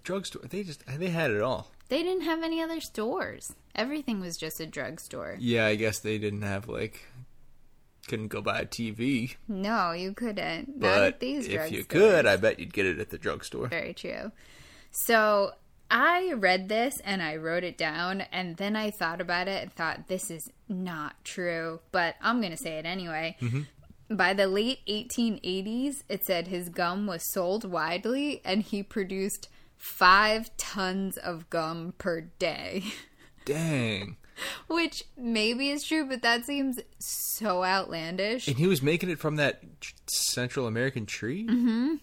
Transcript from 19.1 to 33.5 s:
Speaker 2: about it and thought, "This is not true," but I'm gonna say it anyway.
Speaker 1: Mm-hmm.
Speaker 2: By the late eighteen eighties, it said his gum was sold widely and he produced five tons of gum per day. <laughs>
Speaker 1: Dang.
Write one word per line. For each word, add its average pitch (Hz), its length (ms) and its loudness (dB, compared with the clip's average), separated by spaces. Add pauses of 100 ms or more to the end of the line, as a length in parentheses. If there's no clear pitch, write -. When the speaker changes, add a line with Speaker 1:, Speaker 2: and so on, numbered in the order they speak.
Speaker 2:
about 175 280 0
it 196 140 -2
and 185 100 -12
thought, - 340 -4
"This 185 240 -4
is 160 180 -10 (200)
not 180 560 -6
true," 165 540 -4 (120)
but 170 300 2
I'm 233 200 2
gonna 170 160 -2
say 160 200 -6
it 156 80 -6
anyway. 165 560 -4
Speaker 1:
Mm-hmm. 139 720 -4
Speaker 2:
By 185 180 6
the 196 140 6
late 214 400 2
eighteen 214 560 0
eighties, 220 680 -2
it 196 160 -4
said 175 220 0
his 175 220 -4
gum 180 380 0
was 170 260 -4
sold 190 360 0
widely 196 760 0
and 196 160 2
he 202 220 -2
produced 190 640 -2 (300)
five 214 800 6
tons 190 600 -2
of 170 320 -6
gum 165 480 -2
per 165 240 -2
day. 170 600 -4 (320)
<laughs> - 300 -20
Speaker 1:
Dang. 120 720 0 (500)